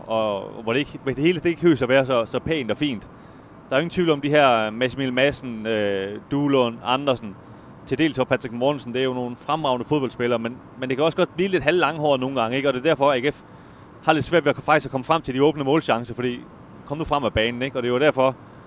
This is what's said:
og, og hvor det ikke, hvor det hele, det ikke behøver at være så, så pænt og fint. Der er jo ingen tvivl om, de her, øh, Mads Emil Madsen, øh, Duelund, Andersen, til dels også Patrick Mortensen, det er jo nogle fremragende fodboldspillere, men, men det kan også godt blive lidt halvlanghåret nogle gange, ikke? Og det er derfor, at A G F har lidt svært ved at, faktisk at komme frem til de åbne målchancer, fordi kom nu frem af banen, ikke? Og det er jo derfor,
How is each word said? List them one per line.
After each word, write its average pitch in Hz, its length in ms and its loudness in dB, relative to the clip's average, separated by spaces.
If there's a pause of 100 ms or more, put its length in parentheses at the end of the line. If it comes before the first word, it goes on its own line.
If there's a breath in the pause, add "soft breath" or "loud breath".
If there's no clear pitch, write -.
og, 104 500 -2
og 113 60 -12
hvor 113 100 -2
det 131 80 0
ikke, 143 220 -8
hvor 135 100 -2
det 131 120 -2
hele, 170 160 2
det 170 80 0
ikke 165 120 -2
behøver 160 220 4
at 120 60 2
være 131 180 4
så, 120 200 2
så 127 120 -4
pænt 147 320 -2
og 104 60 -2
fint. 135 340 -4 (600 loud breath)
Der 131 60 2
er 139 40 2
jo - 20 2
ingen 170 80 -4
tvivl 170 200 2
om, 143 100 2
de 147 80 -2
her, 131 380 6
øh, 107 60 -4
Mads 120 220 -2
Emil 131 180 -2
Madsen, 127 540 0
øh, 104 540 -2 (100)
Duelund, 135 540 2
Andersen, 120 520 -2 (500 loud breath)
til 131 120 -2
dels 147 200 0
også 127 100 0
Patrick 123 260 -2
Mortensen, 120 380 -2
det 127 80 -2
er 131 40 0
jo 127 100 -2
nogle 123 220 -8
fremragende 143 480 -2
fodboldspillere, 123 540 0
men, 117 180 -6 (220)
men 127 100 -6
det 131 80 -4
kan 143 80 0
også 160 120 0
godt 180 180 -2
blive 190 140 0
lidt 180 140 0
halvlanghåret 151 580 2
nogle 131 200 -2
gange, 117 160 0
ikke? 139 120 0
Og 131 60 2
det 127 60 -4
er - 40 -8
derfor, 147 260 2
at 127 140 0
A 143 40 0
G 147 60 -2
F - 60 -20 (640 loud breath)
har 160 80 4
lidt 147 120 0
svært 160 200 2
ved 139 120 2
at, - 60 -12
faktisk 151 240 2
at 127 40 -12
komme 131 140 -4
frem 160 180 0
til 131 120 -6
de 135 80 2
åbne 147 220 2
målchancer, 120 500 0
fordi 123 260 -4 (460)
kom 147 120 -8
nu 160 60 -6
frem 143 200 0
af 107 80 0
banen, 120 300 0
ikke? 131 160 -6
Og 123 40 -2
det 120 60 -2
er 123 40 0
jo 123 80 2
derfor, 131 360 2 (300 loud breath)